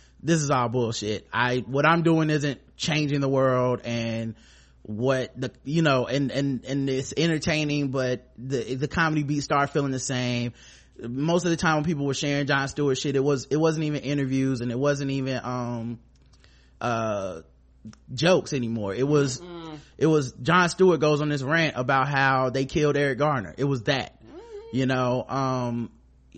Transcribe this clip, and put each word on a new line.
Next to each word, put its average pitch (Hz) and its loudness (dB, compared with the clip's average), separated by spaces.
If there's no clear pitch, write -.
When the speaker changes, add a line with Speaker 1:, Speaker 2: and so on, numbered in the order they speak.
Speaker 1:
"This 156 2
is 143 0
all 123 2
bullshit. 113 -2
I, 123 2
what 131 0
I'm 165 6
doing 160 4
isn't 147 0
changing 151 0
the 139 0
world," 127 2
and 113 -4
what 123 -2
the, 127 -6
you 160 0
know, 135 4
and, 135 0
and, 139 -2
and 139 -2
it's 131 -4
entertaining, 151 0
but 127 -2
the, 123 -4
the 135 -4
comedy 156 2
beats 143 -2
start 143 2
feeling 143 0
the 131 -2
same. 123 -2
Most 147 0
of 175 2
the 165 2
time 160 2
when 151 0
people 147 0
were 139 0
sharing 143 -2
Jon 139 2
Stewart 139 0
shit, 139 -2
it 135 2
was, 139 0
it 151 0
wasn't 160 2
even 151 -2
interviews 135 0
and 120 -4
it 117 -4
wasn't 139 0
even, 131 -2
um, 120 -6
uh, 104 -2
jokes 156 2
anymore. 113 -2
It 131 0
was, 143 2
Speaker 2:
Mm-mm. 165 -14
Speaker 1:
it 143 2
was 151 2
Jon 170 2
Stewart 175 6
goes 151 4
on 151 0
this 143 -2
rant 156 0
about 131 2
how 135 2
they 135 0
killed 147 2
Eric 139 0
Garner. 131 0
It 127 -2
was 135 0
that, - -2
Speaker 2:
Mm-hmm. 440 -12
Speaker 1:
you 131 2
know, 127 0
um, 127 -2